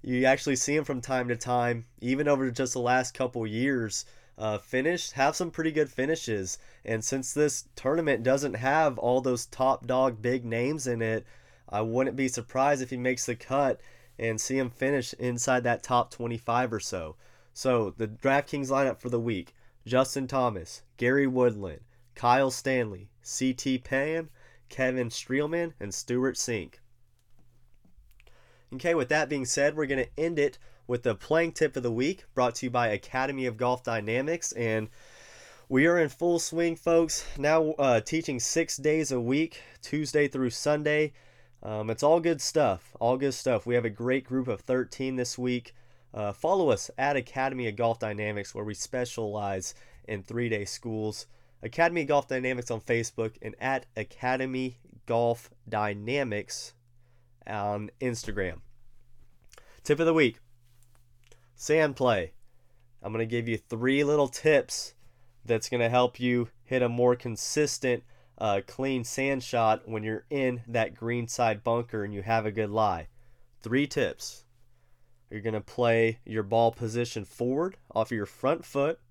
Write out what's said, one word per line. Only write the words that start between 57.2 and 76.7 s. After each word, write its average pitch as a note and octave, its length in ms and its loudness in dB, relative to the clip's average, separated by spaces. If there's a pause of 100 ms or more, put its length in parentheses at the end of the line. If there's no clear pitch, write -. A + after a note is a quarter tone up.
on G#2 420 -4 (100)
Instagram. G2+ 600 -4 (1200)
Tip D3 160 2
of E3 60 2
the E3 80 4
week. C#3 260 4 (1200)
Sand D3+ 320 4
play. G#2+ 380 2 (680)
I'm G#2+ 120 -8
gonna A2+ 120 0
give A#2 220 -4
you A2+ 100 -2
three C3 460 0
little C#3+ 240 4
tips - 680 0 (500)
that's A2 240 0
gonna A#2+ 180 2
help B2 320 2
you B2 300 2 (160)
hit B2+ 160 0
a A#2+ 80 2
more B2 260 4
consistent, B2 880 -2 (340)
uh, G#2 300 0
clean C3+ 380 -4
sand C3+ 380 -2
shot A2+ 440 2
when G#2+ 160 -6
you're A2 260 -4
in B2+ 380 -2
that A#2 260 -2
green A#2+ 320 -4
side A2 380 0
bunker A#2 400 0
and G#2 100 -6
you G2 80 -6
have A2+ 240 0
a G#2+ 60 -2
good G#2+ 180 -2
lie. G2+ 380 0 (540)
Three C3 260 0
tips. - 560 -4 (840)
You're G#2+ 100 -10
gonna G#2+ 220 -4
play A2+ 640 2
your G#2+ 180 -4
ball A2+ 300 4